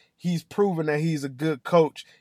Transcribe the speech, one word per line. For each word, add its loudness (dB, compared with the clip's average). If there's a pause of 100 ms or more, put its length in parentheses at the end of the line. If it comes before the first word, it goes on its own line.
(160)
he's -4
proven 0
that 0
he's -2
a -6
good -4
coach. 2 (160)